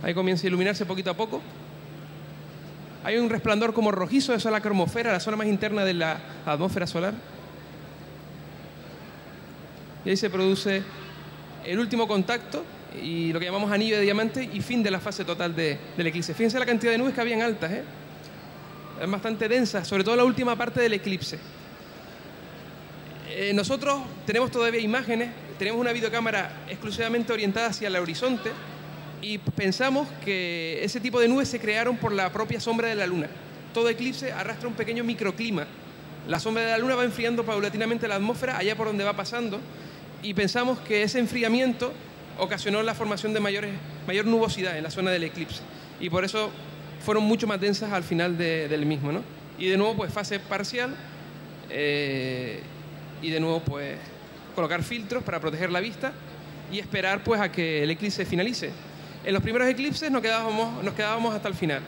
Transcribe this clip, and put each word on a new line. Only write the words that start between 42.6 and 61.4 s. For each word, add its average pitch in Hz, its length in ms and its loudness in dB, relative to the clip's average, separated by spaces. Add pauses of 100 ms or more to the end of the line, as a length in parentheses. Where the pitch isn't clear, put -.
la 220 120 2
formación 214 380 0
de 214 60 2
mayores, 202 320 0 (360)
mayor 202 180 2
nubosidad 208 520 4
en 151 60 -2
la 160 80 -4
zona 185 200 2
del 175 120 4
eclipse 160 380 -6 (400)
y 175 80 -2
por 180 160 4
eso 214 260 0 (540)
fueron 214 180 4
mucho 226 240 4
más 202 120 2
densas 208 320 2
al 185 120 2
final 170 340 2
de, 160 300 2
del 151 180 2
mismo, 143 260 2
¿no? 185 100 0 (360)
Y 175 100 0
de 190 100 4
nuevo, 214 180 4
pues, 190 180 -2
fase 202 260 -2
parcial, 247 560 -2 (760)
eh, 135 920 0 (600)
y 160 80 -2
de 160 100 2
nuevo, 165 220 2
pues, 143 360 -4 (560)
colocar 165 300 0
filtros 233 400 -4
para 170 160 -2
proteger 160 320 -2
la 175 80 2
vista 226 320 -4 (600)
y 196 80 -2
esperar, 196 440 0
pues, 220 160 4
a 190 120 2
que 160 320 2
el 156 80 2
eclipse 196 340 -2
finalice. 185 460 0 (520)
En 196 100 2
los 196 80 4
primeros 247 260 4
eclipses 277 440 0
nos 262 100 4
quedábamos, 226 600 2
nos 196 100 0
quedábamos 220 400 2
hasta 208 140 -2